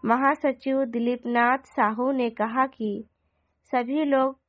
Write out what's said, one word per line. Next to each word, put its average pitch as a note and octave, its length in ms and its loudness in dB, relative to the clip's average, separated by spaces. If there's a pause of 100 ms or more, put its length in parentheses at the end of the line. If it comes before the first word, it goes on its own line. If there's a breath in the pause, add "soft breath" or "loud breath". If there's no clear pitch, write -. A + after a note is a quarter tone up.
महासचिव C4+ 800 0
दिलीप A#3+ 420 -4
नाथ A#3+ 320 2
साहू A#3+ 540 -2
ने B3+ 180 0
कहा A3+ 360 -2
कि G#3+ 380 -6 (680)
सभी C4 320 0
लोग C4+ 340 2 (100)